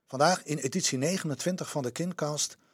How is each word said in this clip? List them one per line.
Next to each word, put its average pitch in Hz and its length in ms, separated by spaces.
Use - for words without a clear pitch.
Vandaag 151 380
in 151 140
editie 139 400
negenentwintig 170 720
van 147 120
de 123 80
Kincast 151 680